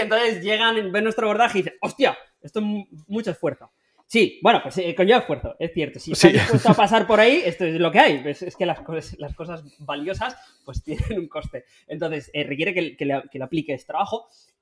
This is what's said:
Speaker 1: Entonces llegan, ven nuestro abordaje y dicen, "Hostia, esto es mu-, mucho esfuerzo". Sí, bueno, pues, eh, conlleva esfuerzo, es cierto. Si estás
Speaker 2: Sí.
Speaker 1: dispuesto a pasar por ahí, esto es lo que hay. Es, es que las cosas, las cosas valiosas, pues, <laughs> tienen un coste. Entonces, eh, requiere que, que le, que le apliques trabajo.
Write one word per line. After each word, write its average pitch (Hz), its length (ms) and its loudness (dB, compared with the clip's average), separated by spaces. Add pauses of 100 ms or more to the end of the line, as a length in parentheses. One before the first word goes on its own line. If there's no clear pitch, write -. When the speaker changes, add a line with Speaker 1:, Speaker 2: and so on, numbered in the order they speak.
Speaker 1:
Entonces 220 420 0
llegan, 214 480 0
ven 208 120 0
nuestro 220 240 -2
abordaje 214 320 2
y - 20 0
dicen, 180 200 -8
"Hostia, - 360 0 (240)
esto - 180 -8
es 214 60 -4
mu-, 208 220 -6 (200)
mucho 220 220 -6
esfuerzo". 143 420 -6 (340)
Sí, - 380 2
bueno, 202 180 6
pues, - 160 -8
eh, 175 160 -2
conlleva 202 280 4
esfuerzo, - 360 -6
es 170 160 -6
cierto. 151 240 -6
Si - 140 -10
estás - 180 8
Speaker 2:
Sí. 202 80 6
Speaker 1:
dispuesto - 320 2
a 185 60 8
pasar 208 320 4
por 214 120 4
ahí, 262 260 6
esto - 200 -2
es 165 140 -2
lo 165 100 4
que 156 100 2
hay. 170 260 4
Es, 147 180 -8
es 175 120 -12
que 185 120 -4
las 165 140 -4
cosas, - 360 -10
las 147 160 -12
cosas 160 300 -14 (160)
valiosas, 156 560 -8 (300)
pues, - 220 -10
<laughs> 208 280 -6
tienen - 20 -2
un 170 100 -6
coste. - 360 -12 (240)
Entonces, 151 460 -8
eh, 147 100 -4
requiere 156 320 -6
que, 156 200 -4
que 147 100 -8
le, 139 260 -4
que 131 80 -14
le 127 60 -8
apliques 147 420 -8
trabajo. 185 400 -6 (340)